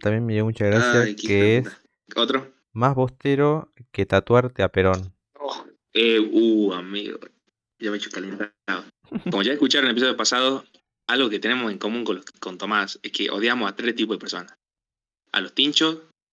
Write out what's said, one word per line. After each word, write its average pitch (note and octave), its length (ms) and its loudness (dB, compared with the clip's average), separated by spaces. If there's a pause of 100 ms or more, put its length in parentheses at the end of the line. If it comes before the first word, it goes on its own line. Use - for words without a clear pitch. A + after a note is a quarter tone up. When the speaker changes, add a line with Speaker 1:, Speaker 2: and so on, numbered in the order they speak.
Speaker 1:
también A2 240 0
me A2+ 80 -2
dio G#2+ 100 2
mucha A2 220 0
gracia, A#2+ 380 4
Speaker 2:
Ay, G#2+ 120 -2
qué - 120 -10
Speaker 1:
que G2+ 100 2
Speaker 2:
hijo G2+ 80 6
de A2+ 140 6
Speaker 1:
es B2+ 40 0 (460)
Speaker 2:
puta. - 120 -2
¿Otro? C3+ 320 -2 (200)
Speaker 1:
más B2 220 2
bostero C#3 760 0 (220)
que G2 120 0
tatuarte A#2+ 580 2
a F#2 60 2
Perón. F#2 440 0 (260)
Speaker 2:
Oh, - 260 -8 (280)
eh, A2+ 260 4
uh, G#2+ 540 2
amigo. F#2+ 440 -8 (600)
Ya G#2+ 120 -4
me G#2 40 -4
he G2+ 40 -6
hecho - 120 -10
calentado. G2 400 -10 (760)
Como G3 140 0
ya B2+ 100 0
escucharon C#3+ 320 2
en B2+ 60 2
el A2 40 0
episodio A#2+ 220 2
pasado, B2+ 480 0 (420)
algo B2 220 0
que G2+ 100 -4
tenemos A#2 320 -2
en F#2+ 60 -8
común A2+ 260 -4
con G#2 140 -4
los, - 80 -16 (160)
con F#2 160 -10
Tomás G2 460 -2
es - 100 -12
que G2+ 160 -2
odiamos A2 420 0
a - 60 -14
tres A#2 180 -2
tipos A2 220 -2
de - 20 -10
personas. - 340 -12 (800)
A G#2 80 0
los F#2 160 -6
tinchos, D#3+ 440 0 (340)